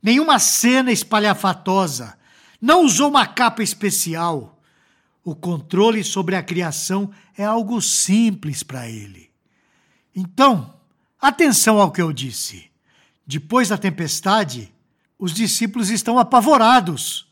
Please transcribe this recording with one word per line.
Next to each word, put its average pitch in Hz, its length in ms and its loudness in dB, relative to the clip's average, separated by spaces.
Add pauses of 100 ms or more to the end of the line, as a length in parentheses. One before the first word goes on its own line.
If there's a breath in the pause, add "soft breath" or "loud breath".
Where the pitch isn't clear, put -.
nenhuma 262 360 2
cena 254 540 2
espalhafatosa, 190 1300 -2 (420 soft breath)
não 320 240 4
usou 262 240 2
uma 277 180 2
capa 233 360 0
especial. 165 1000 -4 (640)
O 165 100 -8
controle 180 680 0
sobre 185 320 -4
a 180 60 -4
criação 185 680 -6 (260 loud breath)
é 202 80 -8
algo 220 380 -4
simples 196 800 -2
para 123 260 -14
ele. 101 420 -18 (840)
Então, 185 640 0 (420)
atenção 254 600 4
ao 185 100 4
que - 100 -6
eu 165 120 0
disse. 120 580 -10 (560)
Depois 185 440 -2
da 208 60 0
tempestade, 170 960 -2 (460)
os 180 140 -6
discípulos 220 580 -2
estão 233 260 0
apavorados. 233 1160 2